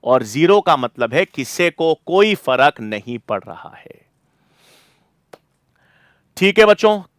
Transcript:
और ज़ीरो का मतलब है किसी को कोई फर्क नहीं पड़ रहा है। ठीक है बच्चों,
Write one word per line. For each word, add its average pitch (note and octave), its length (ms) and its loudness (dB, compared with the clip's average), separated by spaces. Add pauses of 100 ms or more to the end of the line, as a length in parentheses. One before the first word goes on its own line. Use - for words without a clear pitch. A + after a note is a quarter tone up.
और B2 180 2
ज़ीरो D#3 380 2
का E3 160 0
मतलब A#2+ 380 -6
है F3 100 2
किसी D#3+ 460 -6
को D#3+ 240 -2
कोई G3+ 400 0
फर्क C3 460 0
नहीं G#2+ 380 -10
पड़ G#2 240 -8
रहा - 340 -20
है। - 300 -20 (2250)
ठीक F#3+ 220 0
है A3 80 6
बच्चों, G#3 360 2 (160)